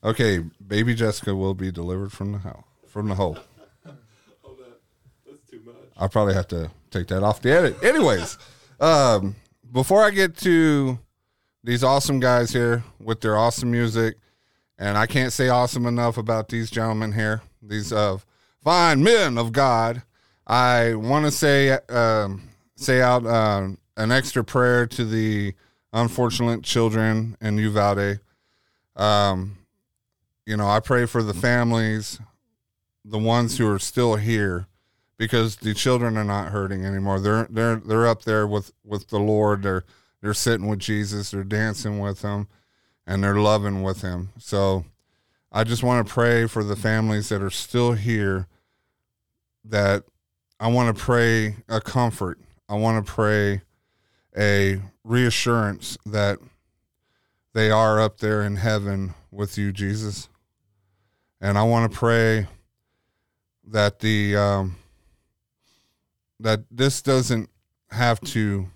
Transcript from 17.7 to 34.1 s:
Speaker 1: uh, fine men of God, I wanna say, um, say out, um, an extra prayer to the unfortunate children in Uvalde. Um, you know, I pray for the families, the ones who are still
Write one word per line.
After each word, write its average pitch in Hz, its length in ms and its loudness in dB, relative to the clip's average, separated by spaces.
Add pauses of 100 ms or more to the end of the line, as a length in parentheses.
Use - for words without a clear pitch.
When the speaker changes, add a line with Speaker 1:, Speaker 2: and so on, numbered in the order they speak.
Speaker 1:
uh, 104 260 0 (460)
fine 160 400 4
men 190 340 4
of 117 140 -2
God, 120 500 0 (460)
I 120 480 4
wanna 139 360 0
say, 139 460 2 (120)
um, 110 600 0 (260)
say 127 260 2
out, 123 260 4
um, 104 500 0 (200)
an 110 140 0
extra 131 320 0
prayer 123 440 2
to 120 180 -6
the 107 480 -2 (400)
unfortunate 117 680 0
children 110 800 0
in 107 160 -2
Uvalde. 101 600 0 (760)
Um, 101 640 0 (880)
you 107 120 -4
know, 104 100 0
I 107 120 4
pray 123 260 0
for 113 180 -2
the 104 100 -2
families, 113 880 0 (840)
the 107 120 -8
ones 113 400 0
who 113 120 2
are 101 100 0
still 120 360 0